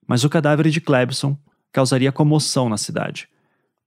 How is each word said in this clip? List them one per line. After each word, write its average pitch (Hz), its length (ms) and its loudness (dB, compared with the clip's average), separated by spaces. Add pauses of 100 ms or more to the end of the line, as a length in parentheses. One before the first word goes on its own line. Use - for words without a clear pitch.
Mas 123 180 0
o 147 60 2
cadáver 151 380 2
de 156 120 0
Clebson 139 580 -2 (340)
causaria 131 400 0
comoção 147 560 0
na 107 80 -4
cidade, - 520 -8 (580)